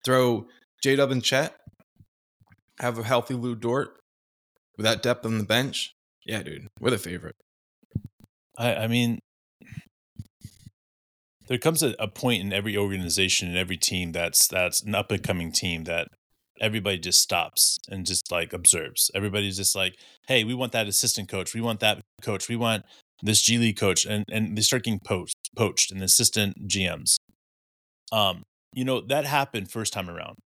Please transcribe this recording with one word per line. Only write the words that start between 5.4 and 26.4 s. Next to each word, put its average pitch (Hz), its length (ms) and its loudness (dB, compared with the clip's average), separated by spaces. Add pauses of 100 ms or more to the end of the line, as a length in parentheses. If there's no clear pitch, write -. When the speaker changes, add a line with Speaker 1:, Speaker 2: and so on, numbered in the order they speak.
Speaker 1:
bench. 117 480 0 (340)
Yeah, 107 180 -6
dude, - 240 -12 (120)
we're 127 120 2
the 107 60 2
favorite. 90 380 -10 (1200)
Speaker 2:
I, 117 180 2
I 110 120 -2
mean, 117 320 2 (2250)
there 127 100 -2
comes 160 260 2
a, 120 160 2
a 107 80 -4
point 117 340 0
in 98 120 -2
every 101 240 -2
organization 95 720 0
and 90 80 -2
every 90 200 -2
team 90 360 -2
that's, 85 340 2
that's 90 360 0
an 101 120 -4
up-and-coming 92 560 -2
team 82 340 -2
that 85 220 -4 (540)
everybody 104 380 -2
just 90 220 4
stops - 560 0 (120)
and 92 160 -8
just, 90 260 -4
like, 85 220 -2
observes. - 640 2
Everybody's 101 420 0
just 98 180 0
like, 95 200 -2 (320)
"Hey, 123 160 4
we 117 100 -2
want 123 200 -4
that 113 140 0
assistant 101 420 0
coach. 95 240 -4
We 113 80 -4
want 113 180 -2
that 107 220 2 (200)
coach. 104 280 -4
We 117 80 -2
want 113 260 0 (380)
this 104 200 4
G 120 160 4
League 113 200 2
coach." 95 280 2
And, 104 240 -2
and 107 280 -2
they 107 40 0
start 127 220 2
getting 107 160 -2
poached, 90 360 -4 (200)
poached - 360 0
and 95 120 -6
assistant 101 640 4